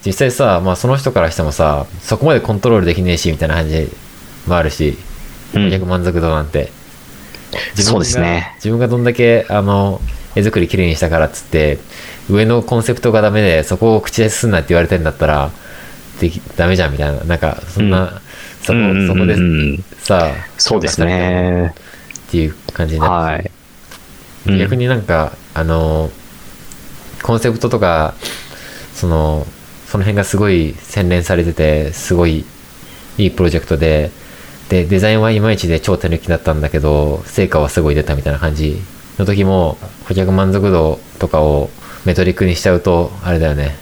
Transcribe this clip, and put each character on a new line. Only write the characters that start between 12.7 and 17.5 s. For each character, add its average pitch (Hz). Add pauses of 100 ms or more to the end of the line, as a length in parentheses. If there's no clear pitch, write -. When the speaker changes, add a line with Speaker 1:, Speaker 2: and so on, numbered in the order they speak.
Speaker 1:
ン 113
セ 117
プ -
ト 123
が 110
ダ 104
メ 107
で、 90
そ 92
こ 113
を 107
口 -
出 110
し 107
す -
ん 113
な 95
っ 78
て 71
言 87
わ 85
れ 82
て 95
ん 80
だ 80
っ 71
た 78
ら、 73 (680)
で 85
き-、 87 (160)
ダ 85
メ 185
じ 90
ゃ 80
ん、 71
み 69
た 73
い 73
な。 71
な 85
ん -
か、 -